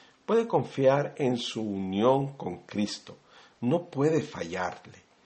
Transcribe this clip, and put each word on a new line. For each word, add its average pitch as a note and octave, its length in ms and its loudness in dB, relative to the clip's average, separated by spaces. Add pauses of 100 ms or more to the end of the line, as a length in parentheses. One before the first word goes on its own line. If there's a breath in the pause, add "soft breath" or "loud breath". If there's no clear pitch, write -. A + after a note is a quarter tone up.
(260 loud breath)
Puede A3+ 220 2
confiar C#3 680 2
en B2+ 220 0
su A#2 240 -6
unión G#2+ 760 2
con F2 280 -10
Cristo. - 520 -6 (440 soft breath)
No D#3+ 240 0
puede D3 360 0
fallarle. F2+ 800 -8 (260 soft breath)